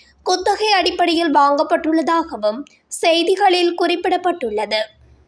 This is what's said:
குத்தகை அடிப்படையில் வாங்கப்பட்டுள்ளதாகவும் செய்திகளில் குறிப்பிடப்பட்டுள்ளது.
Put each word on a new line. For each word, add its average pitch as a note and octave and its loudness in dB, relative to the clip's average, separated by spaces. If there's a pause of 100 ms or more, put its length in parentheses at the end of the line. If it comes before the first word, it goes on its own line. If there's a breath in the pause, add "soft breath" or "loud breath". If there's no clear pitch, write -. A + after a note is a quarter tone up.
(260 soft breath)
குத்தகை G4 0
அடிப்படையில் E4+ 0
வாங்கப்பட்டுள்ளதாகவும் D4 0 (300 soft breath)
செய்திகளில் F4 2
குறிப்பிடப்பட்டுள்ளது. E4+ -2 (460)